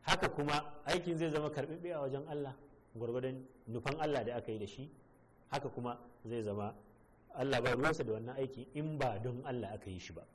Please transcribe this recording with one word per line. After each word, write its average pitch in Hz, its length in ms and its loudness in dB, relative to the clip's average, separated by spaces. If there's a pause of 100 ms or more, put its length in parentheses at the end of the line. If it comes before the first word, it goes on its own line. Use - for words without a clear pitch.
Haka 185 280 6
kuma 147 560 2
aikin 170 320 2
zai 165 120 4
zama 151 200 2
karɓaɓɓe 160 420 -2
a 156 80 -2
wajen 139 280 0
Allah 143 280 -4 (400)
gwargwadon 127 480 -2 (240)
nufan 120 320 0
Allah 143 240 2
da 120 120 0
aka 113 160 -4
yi 110 60 -2
da 104 80 -4
shi. 135 220 -10 (640)
Haka 139 180 -2
kuma 120 300 -4 (260)
zai 113 180 0
zama 104 320 0 (600)
Allah 131 260 4
ba 123 140 4
ruwansa 139 300 4
da 110 80 0
wannan 113 240 -2
aiki 131 380 -4
in 151 240 -2
ba 123 200 4
don 123 260 -2
Allah 120 300 -2
aka 104 160 -8
yi 92 80 -6
shi - 140 -10
ba. 80 120 -10 (100)